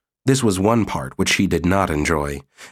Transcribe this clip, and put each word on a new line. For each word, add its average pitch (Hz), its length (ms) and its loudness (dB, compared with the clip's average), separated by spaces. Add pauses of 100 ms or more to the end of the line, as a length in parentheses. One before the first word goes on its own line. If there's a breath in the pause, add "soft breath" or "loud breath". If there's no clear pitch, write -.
(260)
This 135 180 2
was 101 160 2
one 107 260 2
part 67 320 -8
which 95 120 -2
she - 180 2
did 82 180 0
not 92 240 2
enjoy, 76 520 -2 (300 loud breath)